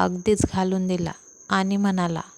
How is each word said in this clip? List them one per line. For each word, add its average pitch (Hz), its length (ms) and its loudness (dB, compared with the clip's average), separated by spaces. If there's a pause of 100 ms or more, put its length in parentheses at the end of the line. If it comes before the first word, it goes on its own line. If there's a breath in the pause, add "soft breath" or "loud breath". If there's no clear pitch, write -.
अगदीच 180 500 0
घालून 185 340 0
दिला 175 240 -2 (380)
आणि 196 280 0
म्हणाला, 180 440 0 (160)